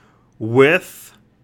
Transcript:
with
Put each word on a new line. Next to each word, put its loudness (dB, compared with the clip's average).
with -2